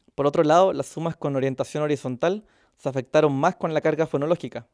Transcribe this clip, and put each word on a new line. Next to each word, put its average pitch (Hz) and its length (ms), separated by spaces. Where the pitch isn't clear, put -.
Por 143 120
otro 156 180
lado, 175 300
las 139 120
sumas 160 300
con 143 180
orientación 135 480
horizontal 147 600
se - 140
afectaron 139 420
más 156 240
con 165 160
la 151 80
carga 156 260
fonológica, 147 680